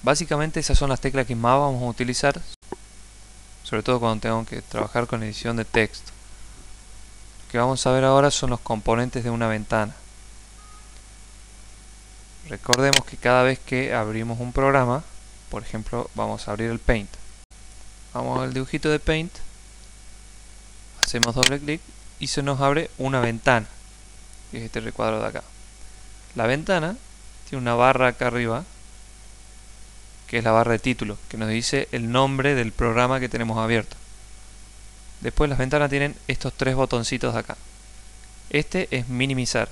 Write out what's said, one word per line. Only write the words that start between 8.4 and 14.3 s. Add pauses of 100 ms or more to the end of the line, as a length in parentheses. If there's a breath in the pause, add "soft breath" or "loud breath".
los
componentes
de
una
ventana. (2500)
Recordemos
que
cada
vez
que
abrimos